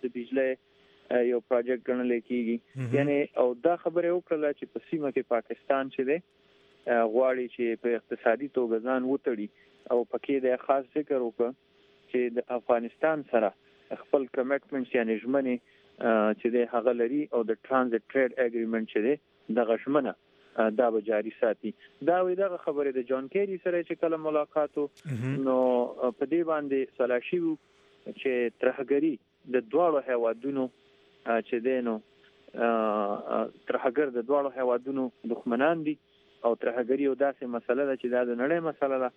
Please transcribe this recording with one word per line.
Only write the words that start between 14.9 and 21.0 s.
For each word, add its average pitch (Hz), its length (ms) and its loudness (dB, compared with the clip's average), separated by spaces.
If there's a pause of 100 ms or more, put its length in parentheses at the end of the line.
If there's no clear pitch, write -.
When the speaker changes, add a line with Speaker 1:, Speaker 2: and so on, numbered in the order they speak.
Speaker 1:
یعنی 110 220 0
ژمنې، 131 320 0 (520)
آه، 107 320 4
چې - 140 0
دی 120 100 4 (100)
هغه 117 180 2 (100)
لري 135 220 0 (100)
او 120 100 2
د 110 80 -2 (140)
ټرانزیټ 127 460 0
ټریډ 131 200 0 (140)
اګریمنټ 113 480 -2
چې 110 120 0
دی 143 100 2 (340)
دغه 113 260 2 (100)
ژمنه، 131 280 0 (460)
آه، 110 100 4 (100)
دا 120 140 6
به 110 140 2